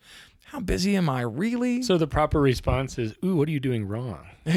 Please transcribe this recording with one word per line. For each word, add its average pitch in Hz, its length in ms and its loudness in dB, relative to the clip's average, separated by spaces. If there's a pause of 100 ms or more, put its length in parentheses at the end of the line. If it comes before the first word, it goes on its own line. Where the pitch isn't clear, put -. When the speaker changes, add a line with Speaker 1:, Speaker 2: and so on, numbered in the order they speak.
(460)
Speaker 1:
how 285 160 -10
busy 190 340 0
am 175 140 2
I 131 120 0
really? 233 600 -2
Speaker 2:
So 190 140 2
the 160 100 2
proper 151 320 2
response 131 580 2
is, 113 160 -4 (120)
"Ooh, 185 100 2
what 151 140 2
are - 20 -2
you 147 80 0
doing 123 260 -2
wrong?" 104 480 -8
Speaker 1:
<laughs> - 120 -16
Speaker 2:
Not, 160 120 2